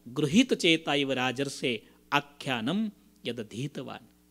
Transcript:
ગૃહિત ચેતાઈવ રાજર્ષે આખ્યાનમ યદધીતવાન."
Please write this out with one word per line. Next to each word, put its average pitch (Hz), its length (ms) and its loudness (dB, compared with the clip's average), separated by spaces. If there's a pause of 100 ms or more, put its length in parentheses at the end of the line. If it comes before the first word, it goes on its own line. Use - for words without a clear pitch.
ગૃહિત 151 480 4
ચેતાઈવ 156 580 2
રાજર્ષે 127 720 -2 (260)
આખ્યાનમ 143 800 -2 (360)
યદધીતવાન." 117 800 -8 (240)